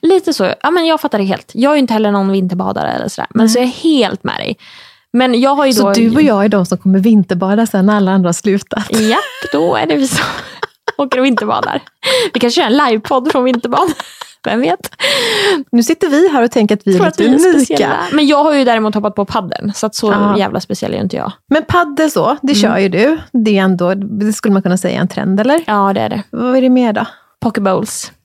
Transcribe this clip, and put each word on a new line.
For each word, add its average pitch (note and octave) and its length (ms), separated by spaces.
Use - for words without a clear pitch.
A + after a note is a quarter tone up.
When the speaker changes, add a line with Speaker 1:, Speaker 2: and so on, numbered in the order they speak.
Speaker 1:
Lite F4 320
så. - 200
Ja, C#4+ 80
men E4+ 140
jag D#4+ 160
fattar C#4 160
det G3+ 60
helt. - 320
Jag C4 160
är D4+ 40
ju D4 40
inte B3 140
heller G#3+ 180
någon G3 200
vinterbadare F#3 600
eller B1 160
sådär. - 260
Men A3 120
Speaker 2:
Nej. A3 80
Speaker 1:
så A#3+ 60
är B3 40
jag B3+ 60
helt B3+ 540
med - 140
dig. - 200
Men B3 280
jag C4+ 140
har C#4+ 100
ju C4 80
Speaker 2:
Så G#3+ 100
Speaker 1:
då G3 100
Speaker 2:
du A3+ 220
och D4+ 60
jag G#3+ 240
är G#3+ 40
de G3+ 160
som F3+ 120
kommer F#3+ 220
vinterbada G3 680
sen F#3+ 200
när G#3 120
alla F#3+ 140
andra F#3+ 160
har E3+ 60
slutat. G3+ 680
Speaker 1:
Japp, F#4+ 500
då D#4+ 240
är - 100
det D#4 100
vi C4+ 120
som - 180
<laughs> - 360
åker C4 220
och B3+ 60
vinterbadar. - 560
Vi B3 60
kan A#3+ 120
köra D#4 140
en A3+ 120
livepodd C4 540
från B3+ 120
vinterbad. B3+ 460
<laughs> - 280
Vem G#3+ 180
vet? E4 340
Speaker 2:
Nu A#3 120
sitter - 260
vi D#4 200
här C#4 140
och A#3 80
tänker G#3+ 240
att - 120
vi G3 60
är F3+ 40
Speaker 1:
Tror F3+ 100
att - 120
Speaker 2:
lite A3 120
Speaker 1:
vi D#4+ 180
är F4 40
Speaker 2:
unika. C#4+ 120
Speaker 1:
speciella. - 460
Men D4 160
jag C#4+ 160
har D4+ 100
ju C#4 100
däremot A3+ 320
hoppat G#3 200
på G3+ 100
paddeln, G3+ 500
så - 100
att A3 100
så G#3+ 160
Speaker 2:
Ja. G#3 260
Speaker 1:
jävla G3+ 220
speciell - 320
är - 60
ju G2 60
inte F#3+ 120
jag. - 160
Speaker 2:
Men D#4 180
paddel D#4 440
så, B3 300
det C4+ 120
Speaker 1:
Mm. G#3 80
Speaker 2:
kör - 160
ju G3 120
du. D4+ 300
Det A3 260
är F#3+ 60
ändå, F3+ 320
det G#3 380
skulle G#3 200
man G3 100
kunna F3+ 140
säga, F3 240
en F3+ 60
trend, F#3+ 320
eller? C#4+ 280
Speaker 1:
Ja, G3+ 260
det G#3+ 80
är G#3+ 80
det. G#3 200
Speaker 2:
Vad B3 280
är C4 40
det B3+ 80
mer B3 240
då? A3 120
Speaker 1:
Pokebowls. G#3 680